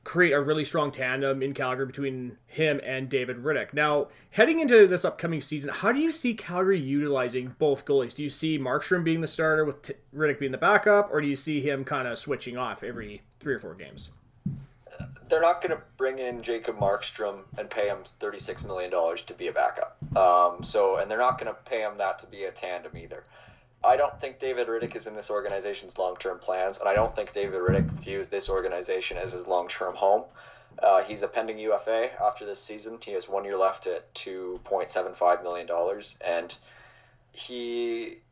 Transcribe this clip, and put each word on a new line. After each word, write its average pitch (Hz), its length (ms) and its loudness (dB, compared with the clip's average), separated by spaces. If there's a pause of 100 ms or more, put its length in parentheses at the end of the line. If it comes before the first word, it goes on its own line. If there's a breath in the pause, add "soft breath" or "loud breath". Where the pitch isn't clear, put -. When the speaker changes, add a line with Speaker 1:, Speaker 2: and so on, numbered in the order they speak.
Speaker 1:
create 170 260 4
a 143 80 6
really 151 240 0
strong 147 280 0
tandem 135 520 -2
in 139 100 -2
Calgary 131 340 -2
between 127 580 -6
him 151 400 0
and 131 240 -4
David 123 340 -2
Rittich. 135 300 0
Now, 147 340 2 (220 loud breath)
heading 320 300 4
into 233 280 10
this 180 160 2
upcoming 165 380 -2
season, 147 300 -6
how 208 200 0
do 269 80 2
you 320 120 2
see 240 220 -2
Calgary 185 460 2
utilizing 131 800 0
both 143 260 2
goalies? 131 300 2
Do 147 80 -6
you 143 60 -4
see 156 280 -2
Markstrom 147 460 0
being 165 160 2
the 160 80 -2
starter 156 380 2
with 139 160 -6
T-, - 120 -12 (220)
Rittich 147 240 2
being 135 140 -2
the 120 40 -6
backup, 202 540 6
or 151 100 2
do 147 60 -2
you 139 80 0
see 151 240 -2
him 135 240 -2
kinda 131 320 -4
switching 123 400 -6
off 123 260 -6
every 107 420 -10 (180)
three 139 140 -2
or 104 40 -8
four 85 140 -12
games? - 380 -14 (1160)
Speaker 2:
They're 160 100 4
not 170 220 4
gonna 165 200 -2 (140)
bring 131 240 -2
in 120 220 -6
Jacob 113 360 -4
Markstrom 101 680 -2 (140)
and 104 120 -8
pay 104 180 0
him 98 120 -2 (200)
thirty-six 101 460 -8
million 92 260 -6
dollars 85 300 0
to - 120 -14
be 87 140 -6
a 76 60 -4
backup. - 420 0 (220)
Um, 90 440 6
so, 98 360 2
and 98 120 -2
they're 110 80 -2
not 123 220 2
gonna 113 140 -6
pay - 260 -6
him 104 200 -2
that 95 200 -2
to - 80 -20
be 98 160 -10
a 92 80 -4
tandem 90 460 -10
either. - 260 -14 (580 loud breath)
I 127 140 8
don't 143 240 0
think 135 200 -8
David 123 280 -2
Rittich 117 260 -4
is 113 140 -10
in 107 80 -12
this 104 160 -8
organization's 98 680 -4
long-term 90 420 -2
plans, 92 400 -2
and 101 100 2
I 98 40 4
don't 110 220 2
think 104 160 -4
David 95 300 -2
Rittich 92 320 4
views 98 340 -6
this 98 220 -2
organization 92 680 -2
as 92 140 -6
his 90 160 -10
long-term 90 480 -2
home. 101 300 4 (580 loud breath)
Uh, 98 180 8
he's 104 220 -6
a 98 60 -2
pending 110 300 -4
U 107 140 0
F 98 140 -2
A 113 240 0 (100)
after 104 240 0
this 101 140 -8
season. 110 420 -12
He 101 120 -10
has 92 160 -6
one 98 160 -2
year 98 120 -4
left 95 300 2
at 85 260 -6
two 92 520 -8
point 95 240 -2
seven 90 240 -4
five 87 300 4
million 87 220 -4
dollars, 87 540 -2
and 87 340 -2 (800 loud breath)
he 120 840 -6 (140)